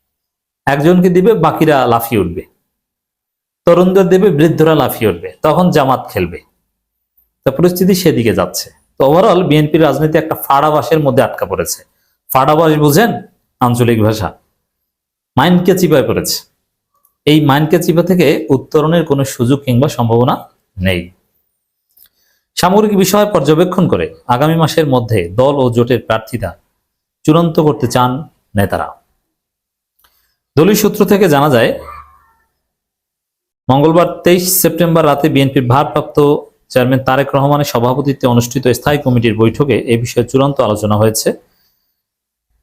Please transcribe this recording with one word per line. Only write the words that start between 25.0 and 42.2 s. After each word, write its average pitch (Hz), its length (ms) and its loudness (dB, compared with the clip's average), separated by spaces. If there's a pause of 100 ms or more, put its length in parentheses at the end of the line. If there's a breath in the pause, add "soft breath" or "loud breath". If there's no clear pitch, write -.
দল 127 280 0
ও 127 140 0
জোটের 120 320 0
প্রার্থীতা 110 560 -6 (640)
চূড়ান্ত 156 380 0
করতে 151 260 0
চান 127 420 -2 (280)
নেতারা। 90 380 -4 (1600)
দলীয় 185 160 4
সূত্র 202 300 0
থেকে 196 240 2
জানা 147 220 2
যায়, 127 300 0 (1900)
মঙ্গলবার 160 360 4 (180)
তেইশ 185 380 0
সেপ্টেম্বর 165 440 0
রাতে 143 220 0
বিএনপির 135 400 0
ভারপ্রাপ্ত 147 680 0 (320)
চেয়ারম্যান 127 360 0
তারেক 135 300 -2
রহমানের 143 300 0
সভাপতিত্বে 135 640 -2
অনুষ্ঠিত 120 400 0
স্থায়ী 147 300 0
কমিটির 120 400 0
বৈঠকে 113 400 0
এ 120 180 -2
বিষয়ে 120 280 -2
চূড়ান্ত 139 360 -2
আলোচনা 107 360 -2
হয়েছে। 107 360 0 (1300)